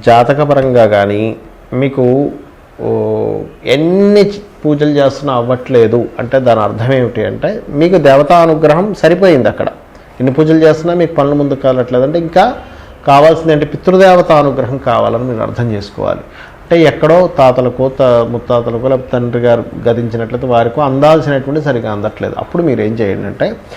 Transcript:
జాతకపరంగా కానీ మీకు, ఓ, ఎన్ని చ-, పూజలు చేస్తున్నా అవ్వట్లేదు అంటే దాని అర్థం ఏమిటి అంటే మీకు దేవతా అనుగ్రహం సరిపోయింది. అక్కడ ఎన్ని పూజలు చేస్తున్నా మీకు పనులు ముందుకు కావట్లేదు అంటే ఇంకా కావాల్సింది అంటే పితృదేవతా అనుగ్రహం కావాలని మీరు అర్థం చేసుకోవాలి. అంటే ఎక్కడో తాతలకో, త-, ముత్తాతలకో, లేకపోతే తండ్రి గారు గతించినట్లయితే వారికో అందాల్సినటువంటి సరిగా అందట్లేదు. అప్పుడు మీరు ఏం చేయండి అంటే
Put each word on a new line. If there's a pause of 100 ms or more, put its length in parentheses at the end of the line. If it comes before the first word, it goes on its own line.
జాతకపరంగా
కానీ (380)
మీకు, (520)
ఓ, (760)
ఎన్ని
చ-, (260)
పూజలు
చేస్తున్నా
అవ్వట్లేదు (120)
అంటే
దాని
అర్థం
ఏమిటి
అంటే (100)
మీకు
దేవతా
అనుగ్రహం
సరిపోయింది.
అక్కడ (520)
ఎన్ని
పూజలు
చేస్తున్నా
మీకు
పనులు
ముందుకు
కావట్లేదు
అంటే
ఇంకా (520)
కావాల్సింది
అంటే
పితృదేవతా
అనుగ్రహం
కావాలని
మీరు
అర్థం
చేసుకోవాలి. (440)
అంటే
ఎక్కడో
తాతలకో,
త-,
ముత్తాతలకో,
లేకపోతే
తండ్రి
గారు (260)
గతించినట్లయితే
వారికో
అందాల్సినటువంటి
సరిగా
అందట్లేదు.
అప్పుడు
మీరు
ఏం
చేయండి
అంటే (220)